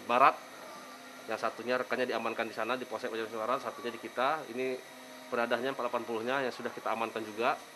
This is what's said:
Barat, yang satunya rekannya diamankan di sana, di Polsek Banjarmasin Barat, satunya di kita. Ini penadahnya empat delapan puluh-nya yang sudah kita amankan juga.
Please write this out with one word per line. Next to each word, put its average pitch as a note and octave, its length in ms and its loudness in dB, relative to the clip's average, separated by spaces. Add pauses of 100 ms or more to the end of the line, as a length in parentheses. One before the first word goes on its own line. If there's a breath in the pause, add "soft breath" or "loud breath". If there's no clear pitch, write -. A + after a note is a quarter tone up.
Barat, C3+ 240 10 (960)
yang A2 80 0
satunya A#2 400 0
rekannya B2 320 0
diamankan A2+ 400 0
di G#2+ 80 -8
sana, A2+ 160 0
di B2+ 160 -4
Polsek A2 240 -4
Banjarmasin A2+ 240 -2
Barat, A#2+ 240 0
satunya A2+ 320 -4
di A2+ 80 -10
kita. C3+ 480 0
Ini B2+ 240 -2 (560)
penadahnya B2 480 2
empat B2 80 -2
delapan A#2+ 240 0
puluh-nya A#2+ 320 2
yang B2 160 0
sudah A#2 160 -4
kita - 160 -4
amankan A2 320 0
juga. A2 320 0 (220)